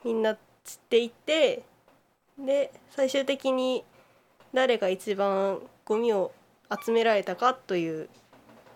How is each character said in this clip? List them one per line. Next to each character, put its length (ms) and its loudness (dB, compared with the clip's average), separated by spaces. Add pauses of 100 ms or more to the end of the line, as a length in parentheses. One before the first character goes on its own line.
み 100 -4
ん 100 0
な 120 2
散 40 -14 (360)
っ 40 -20 (100)
て 140 4
い 20 -4
っ 60 -8
て、 520 0 (760)
で、 340 -2 (160)
最 200 0
終 160 0
的 260 0
に 340 -2 (680)
誰 240 2
が 120 0
一 240 -4
番 460 0 (260)
ゴ 120 0
ミ 160 2
を 180 0 (520)
集 80 -2
め 120 4
ら 100 4
れ 100 2
た 120 -6
か 180 2
と 220 -6
い 260 -4
う 80 -16 (680)